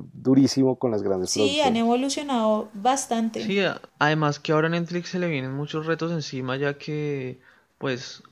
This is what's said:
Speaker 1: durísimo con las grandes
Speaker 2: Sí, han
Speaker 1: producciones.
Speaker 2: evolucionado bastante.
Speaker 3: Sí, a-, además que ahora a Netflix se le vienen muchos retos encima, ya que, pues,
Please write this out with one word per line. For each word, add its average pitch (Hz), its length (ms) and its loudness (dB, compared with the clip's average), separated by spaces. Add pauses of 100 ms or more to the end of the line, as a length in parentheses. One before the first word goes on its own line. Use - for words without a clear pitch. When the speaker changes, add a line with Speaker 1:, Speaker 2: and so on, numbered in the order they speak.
(120)
Speaker 1:
durísimo 131 640 4
con 127 120 0
las 104 120 -2
grandes 95 280 0
Speaker 2:
Sí, 277 300 2
han 254 160 4
Speaker 1:
producciones. 233 60 2
Speaker 2:
evolucionado 240 920 0
bastante. 226 680 0
Speaker 3:
Sí, 202 180 0
a-, 175 200 0 (180)
además 151 420 2
que - 120 -2
ahora 156 160 4
a - 20 -2
Netflix 170 400 -4
se 185 80 -4
le 180 100 0
vienen 131 260 -4
muchos 151 320 -6
retos 165 260 -2
encima, 131 440 -4
ya 143 220 -2
que, 143 600 -6 (380)
pues, 131 540 -6